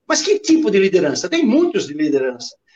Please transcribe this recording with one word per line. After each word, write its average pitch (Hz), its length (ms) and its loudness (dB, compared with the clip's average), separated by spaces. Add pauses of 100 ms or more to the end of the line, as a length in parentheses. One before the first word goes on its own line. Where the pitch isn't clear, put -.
Mas - 160 -2
que 392 160 0
tipo 320 320 2
de 196 80 2
liderança? 180 500 0
Tem 330 160 0
muitos 277 440 0
de 147 60 -10
liderança. 135 600 -4 (200)